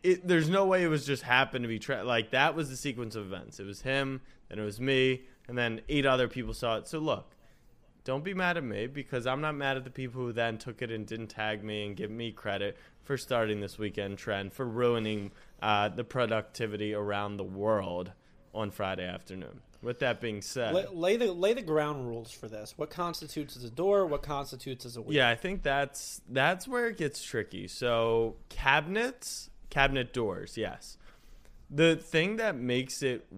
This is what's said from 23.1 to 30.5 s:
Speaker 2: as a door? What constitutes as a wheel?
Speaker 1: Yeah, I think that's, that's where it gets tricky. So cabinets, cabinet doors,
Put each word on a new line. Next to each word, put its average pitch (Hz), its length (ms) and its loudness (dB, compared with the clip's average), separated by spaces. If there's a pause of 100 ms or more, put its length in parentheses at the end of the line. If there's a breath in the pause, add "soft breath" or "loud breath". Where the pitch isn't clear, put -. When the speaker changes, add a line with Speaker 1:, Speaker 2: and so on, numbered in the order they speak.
Speaker 2:
as 123 60 -12
a 117 60 -10
door? 190 380 4
What 147 160 -2
constitutes 135 640 -6
as 120 120 -12
a 113 40 -8
wheel? 143 140 -2
Speaker 1:
Yeah, 127 140 8
I 117 60 4
think 185 260 -4
that's, 139 680 -2
that's 151 380 2
where 240 200 0
it 220 100 -4
gets 143 260 -4
tricky. 101 440 -6
So 113 680 2 (140)
cabinets, 175 1000 0 (200)
cabinet 135 440 2
doors, 92 440 -4